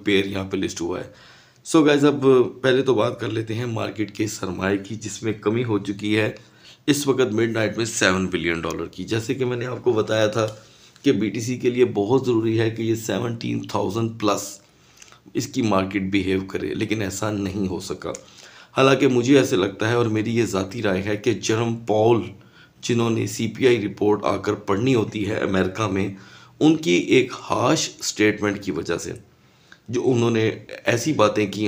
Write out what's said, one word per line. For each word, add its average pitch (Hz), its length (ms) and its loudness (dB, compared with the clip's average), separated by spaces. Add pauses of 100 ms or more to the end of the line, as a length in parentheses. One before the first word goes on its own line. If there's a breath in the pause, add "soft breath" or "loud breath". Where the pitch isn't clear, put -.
पेयर 98 220 2
यहाँ 98 180 -4
पे 95 120 -6
लिस्ट 92 240 -4
हुआ 90 180 -4
है। - 140 -12 (520 loud breath)
So 160 200 4
गाइस, 143 200 4
अब 143 160 4 (420)
पहले 131 180 4
तो 131 140 4
बात 117 260 0
कर 120 100 -4
लेते 110 220 -4
हैं 120 120 -4
मार्केट 107 460 -4
के 107 160 -4
सरमाए 95 500 -2
की, 98 180 -10
जिसमें 110 440 -6
कमी 113 240 0
हो 110 160 0
चुकी 104 340 -4
है 107 220 0 (520 loud breath)
इस 139 200 2
वक्त 127 260 2
मिडनाइट 110 440 0
में 113 80 0
सेवन 95 420 2
बिलियन 85 340 -2
डॉलर 82 260 -6
की। - 180 -12
जैसे 113 300 -2
कि 131 100 -2
मैंने 120 200 -4
आपको 120 280 -2
बताया 110 340 2
था 110 180 0 (600 loud breath)
कि 139 80 4
बीटीसी 113 440 -4
के 123 140 -2
लिए 123 140 2 (120)
बहुत 110 280 2
ज़रूरी 113 320 2
है 113 140 2
कि 113 120 -6
ये 110 120 0
सेवनटीन 117 800 -4
थाउजेंड 104 340 -2 (100)
प्लस 101 280 0 (880 soft breath)
इसकी 127 280 -4
मार्केट 95 480 0
बिहेव 95 340 0
करे, - 280 -6
लेकिन 107 280 -4
ऐसा 101 320 -4
नहीं 98 340 -4
हो 90 140 -6
सका। 80 320 -8 (640 loud breath)
हालांकि 135 340 6
मुझे 127 300 6
ऐसे - 180 2
लगता 98 320 0
है 120 80 2
और 117 120 2
मेरी 110 280 0
ये 117 100 2
ज़ाती 95 340 -4
राय 95 200 0
है 104 160 -2
कि 113 160 0
जेरोम 113 420 -2 (100)
पाउल, 107 440 4 (540 soft breath)
जिन्होंने 113 440 0
सीपीआई 117 500 2
रिपोर्ट 104 480 0
आकर 101 300 0 (120)
पढ़नी 113 260 0
होती 107 300 0
है 104 180 -4
अमेरिका 95 460 0
में, 98 280 -2 (460 loud breath)
उनकी 160 360 4 (200)
एक 120 140 2 (100)
हार्श 127 480 0 (140)
स्टेटमेंट 101 600 0
की 95 80 -6
वजह 85 260 -4
से, 85 220 -10 (720 soft breath)
जो 123 120 -2
उन्होंने 117 380 2 (460)
ऐसी 117 260 0
बातें 104 380 2
की 104 160 -2